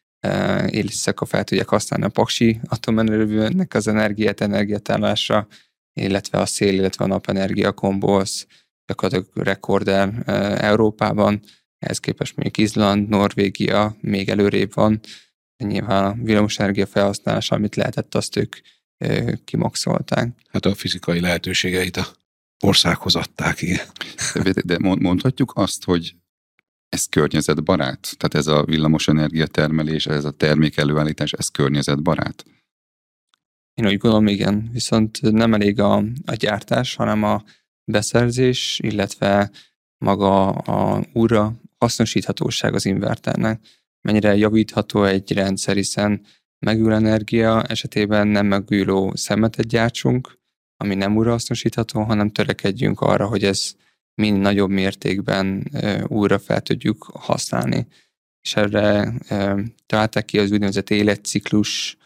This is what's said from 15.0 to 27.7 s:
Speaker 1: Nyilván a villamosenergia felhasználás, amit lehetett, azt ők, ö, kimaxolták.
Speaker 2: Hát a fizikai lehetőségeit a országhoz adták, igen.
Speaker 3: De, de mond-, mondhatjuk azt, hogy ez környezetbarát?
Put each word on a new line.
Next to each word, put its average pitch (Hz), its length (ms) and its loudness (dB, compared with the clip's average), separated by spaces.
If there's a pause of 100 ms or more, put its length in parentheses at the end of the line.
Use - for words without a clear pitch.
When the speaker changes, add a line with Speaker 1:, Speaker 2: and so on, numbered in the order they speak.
Speaker 1:
Nyilván 101 400 0
a 110 180 -4
villamosenergia 104 640 2
felhasználás, 104 640 0
amit 107 260 -2
lehetett, - 380 -4
azt - 220 -2
ők, 110 200 -4 (480)
ö, - 280 -2 (120)
kimaxolták. - 840 -2 (220)
Speaker 2:
Hát - 160 -2
a 101 80 2
fizikai 87 460 -4
lehetőségeit 90 760 -2
a 95 100 -2 (580)
országhoz 90 500 2
adták, 80 480 -4
igen. 87 240 -2 (560)
Speaker 3:
De, 92 100 2 (120)
de 87 140 0
mond-, 92 220 2
mondhatjuk 98 540 0
azt, - 300 -2
hogy 87 300 -2 (760)
ez - 160 -4
környezetbarát? 73 1120 0